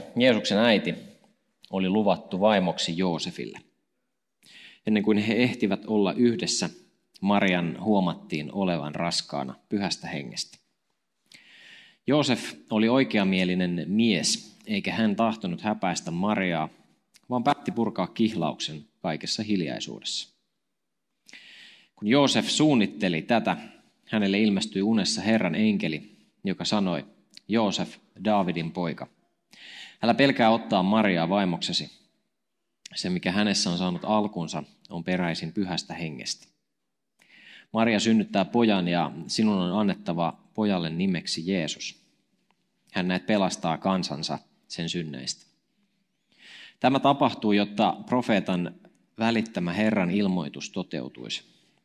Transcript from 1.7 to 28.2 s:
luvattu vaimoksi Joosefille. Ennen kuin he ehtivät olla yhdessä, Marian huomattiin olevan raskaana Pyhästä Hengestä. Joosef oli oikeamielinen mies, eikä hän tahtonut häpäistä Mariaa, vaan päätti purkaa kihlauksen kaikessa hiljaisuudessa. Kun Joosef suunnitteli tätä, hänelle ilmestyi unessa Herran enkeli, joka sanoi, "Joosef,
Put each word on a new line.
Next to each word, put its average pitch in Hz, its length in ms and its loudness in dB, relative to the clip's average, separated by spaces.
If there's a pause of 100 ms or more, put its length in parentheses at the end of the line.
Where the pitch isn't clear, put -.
luvattu 98 500 0
vaimoksi 92 580 2
Joosefille. 85 600 -4 (1300)
Ennen 107 160 2
kuin 107 140 4
he 107 160 2
ehtivät 107 520 0
olla 104 280 2
yhdessä, 120 560 0 (520)
Marian 95 600 0
huomattiin 85 720 0
olevan 85 420 -2
raskaana 71 600 -4 (140)
Pyhästä 98 380 -4
Hengestä. - 500 -10 (1500)
Joosef 131 460 2 (160)
oli 110 200 2
oikeamielinen 92 1000 2
mies, 101 680 0 (100)
eikä 98 260 -4
hän 104 220 0
tahtonut 110 460 -2
häpäistä 95 500 -4
Mariaa, 90 580 -2 (600)
vaan 123 140 -2
päätti - 280 0
purkaa 104 360 -2
kihlauksen 78 800 -2 (160)
kaikessa 80 420 -4
hiljaisuudessa. 76 920 -6 (1700)
Kun 104 60 0
Joosef 131 380 4
suunnitteli 101 760 2
tätä, 110 360 0 (480)
hänelle 101 340 0
ilmestyi 98 420 2
unessa 101 400 0
Herran 101 340 0
enkeli, 90 600 -2 (260)
joka 92 220 -4
sanoi, 92 400 0 (420)
"Joosef, 104 500 -2 (260)